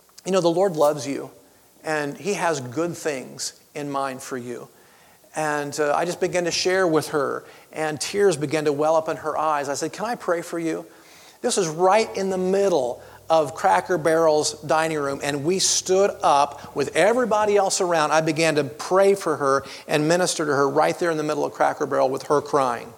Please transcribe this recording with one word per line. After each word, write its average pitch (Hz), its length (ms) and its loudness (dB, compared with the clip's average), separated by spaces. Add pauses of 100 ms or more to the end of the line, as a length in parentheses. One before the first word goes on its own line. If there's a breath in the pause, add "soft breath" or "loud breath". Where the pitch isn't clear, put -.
(240)
"You 180 80 -4
know, 190 80 2
the 170 80 2
Lord 180 240 2
loves 147 340 0
you 135 240 -6 (540 soft breath)
and 147 340 -4
he 175 160 -4
has 165 240 -2
good 139 380 -6
things - 640 -8 (160)
in 147 120 -8
mind 135 340 -6
for - 140 -10
you." 120 300 -12 (720 soft breath)
And, 147 420 -4
uh, 147 160 0
I 160 120 0
just 170 120 -6
began 175 260 -2
to 170 60 -2
share 185 380 0
with 156 200 0
her, 127 360 -4 (260 loud breath)
and 151 300 -6
tears 202 380 2
began 151 260 -2
to 151 80 2
well 151 240 2
up 160 140 0
in 151 80 -4
her 147 180 -6
eyes. 147 320 0
I 143 60 -4
said, 156 180 -4
"Can 202 140 -6
I 240 80 -4
pray 175 260 -2
for 170 180 -8
you?" 165 280 -4 (560 loud breath)
This 233 160 0
is 180 100 0
right 185 480 4
in 196 140 -2
the 185 80 -2
middle 185 640 0 (260 loud breath)
of 156 260 2
Cracker 185 440 2
Barrel's 160 640 2
dining 160 340 0
room, 139 260 -4
and 143 220 -4
we 185 140 0
stood 190 520 2 (120)
up 143 520 2
with 143 220 -4
everybody 214 580 4
else 196 280 2
around. 165 300 2
I 156 100 4
began 160 320 2
to 143 100 2
pray 190 500 2
for 170 220 -2
her 135 280 0 (220 loud breath)
and 151 220 0
minister 170 380 2
to 147 80 0
her 139 120 4
right 156 320 2
there 180 120 0
in 156 80 -2
the 151 40 -2
middle 151 220 -2
of 139 80 -4
Cracker 147 320 0
Barrel 135 240 2
with 135 200 -4
her 147 120 4
crying. 127 580 0